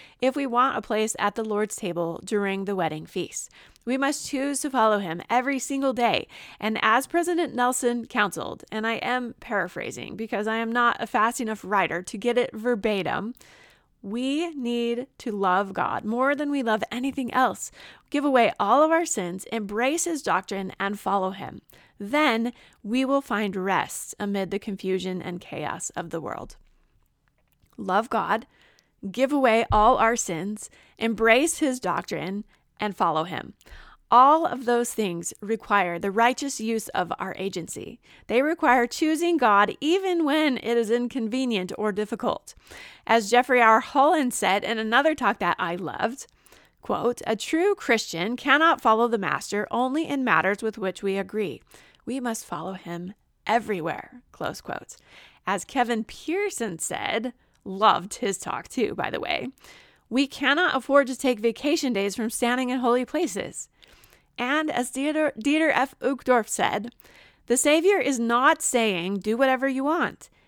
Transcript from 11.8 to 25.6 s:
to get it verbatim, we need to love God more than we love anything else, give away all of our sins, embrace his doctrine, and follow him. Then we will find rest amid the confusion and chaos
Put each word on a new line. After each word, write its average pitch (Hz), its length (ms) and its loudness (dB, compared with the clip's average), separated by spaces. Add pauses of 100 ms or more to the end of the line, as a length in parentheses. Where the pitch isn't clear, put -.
to 202 160 -12
get 233 200 0
it - 160 0
verbatim, 214 840 -2 (680)
we 269 520 -4
need 240 540 -2 (120)
to 240 120 -6
love 196 420 2
God - 300 -2
more 254 320 0
than 285 160 -4
we 285 100 0
love 220 300 0
anything 247 420 -4
else, - 380 0 (380)
give 285 160 0
away 247 340 6
all 233 240 4
of 311 80 4
our 330 140 2
sins, 185 480 -6
embrace 226 500 -2
his 330 180 -4
doctrine, 190 560 -2
and 202 220 -4
follow 190 320 0
him. - 300 -12 (360)
Then 233 560 0 (300)
we 247 220 0
will 277 160 2
find 208 340 -2
rest 185 640 -2
amid 202 320 -2
the 202 80 -4
confusion 185 600 -6
and 175 200 -8
chaos - 500 -8